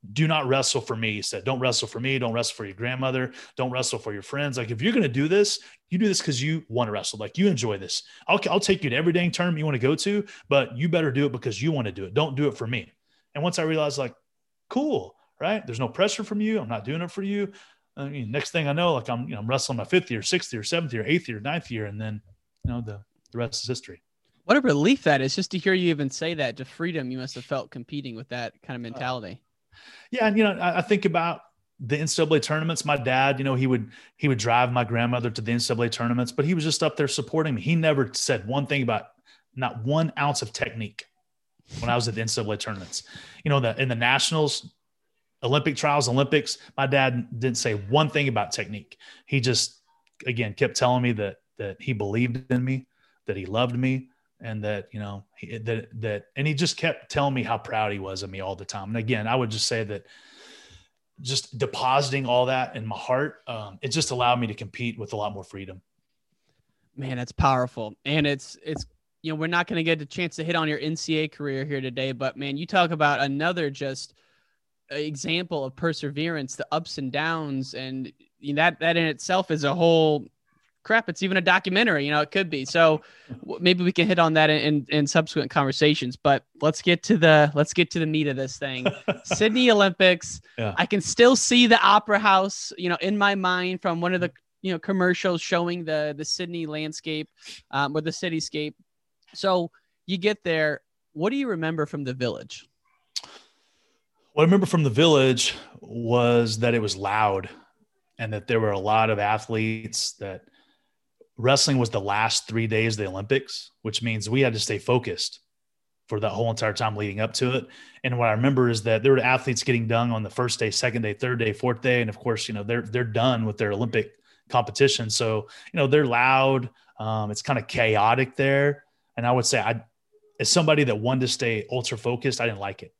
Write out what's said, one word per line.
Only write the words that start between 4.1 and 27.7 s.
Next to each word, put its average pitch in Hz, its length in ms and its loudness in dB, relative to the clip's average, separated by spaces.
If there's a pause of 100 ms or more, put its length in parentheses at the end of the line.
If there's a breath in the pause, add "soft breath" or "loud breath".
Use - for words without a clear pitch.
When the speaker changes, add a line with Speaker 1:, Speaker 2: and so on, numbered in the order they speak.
Speaker 1:
your 101 100 -8
friends. 139 360 -6
Like, 117 140 -6
if 110 100 -6
you're 220 100 2
gonna 214 160 2
do 135 200 0
this, 202 320 0 (280 loud breath)
you 180 100 -2
do 214 100 4
this 180 120 0
'cause 131 200 -2
you 156 280 -2
wanna 113 220 -2
wrestle. 104 300 -6
Like, 107 180 -8
you 190 80 4
enjoy 117 320 0
this. 95 240 -8 (240 loud breath)
I'll, 190 140 2 (100)
I'll 185 100 2
take 190 220 0
you 135 80 -2
to 120 60 0
every 165 160 2
dang 175 180 2
tournament 175 300 -2
you 151 40 -2
wanna 143 140 0
go 131 160 2
to, 202 320 -2 (220 loud breath)
but 123 280 2
you 156 120 0
better 160 240 2
do 143 140 2
it 131 60 0
because 110 300 -6
you 160 80 2
wanna 123 220 -2
do 95 120 -8
it. 90 80 -12
Don't 143 220 0
do 147 140 0
it - 100 -6
for 123 80 -6
me." 113 260 -6 (420)
And 143 80 -6
once 175 180 -2
I - 20 0
realized, 151 340 0
like, 131 180 -4 (540)
cool, 240 460 -2 (260)
right? 208 240 -2
There's 117 160 -8
no 123 80 -2
pressure 208 360 -2
from 208 160 -4
you. 220 180 0
I'm 117 100 -6
not 120 160 -6
doing 147 180 -6
it 180 80 -8
for 196 120 -8
you. 202 300 -4 (440 loud breath)
I 139 120 -10
mean, 131 220 -8
next 143 200 -4
thing 156 180 0
I 143 40 0
know, 170 220 2
like, 117 140 -4
I'm, 123 200 -4
you - 60 -8
know, 104 60 -8
I'm 107 60 -6
wrestling 131 320 -2
my 101 60 -4
fifth - 260 2
year, 113 120 -4
sixth - 300 -2
year, 110 120 -8
seventh 170 280 -4
year, 110 140 -4
eighth 170 220 0
year, 107 120 -8
ninth 147 300 -6
year, 110 160 -6
and 104 140 -10
then, 107 200 -6 (440)
you 123 80 -2
know, 120 80 -6
the, 107 200 -12 (300)
the 117 80 -10
rest 113 240 -4
is - 60 -10
history. 98 340 -10 (420)
Speaker 2:
What 226 120 6
a 294 40 6
relief 190 440 4
that 143 160 6
is, 135 140 0
just 190 180 -4
to 185 60 -2
hear 190 140 2
you 180 180 2
even 143 200 0
say 165 240 -6
that, 135 220 -4
the 131 80 -10
freedom 160 460 -6
you 131 80 -8
must 127 180 -10
have 123 80 -12
felt - 260 -6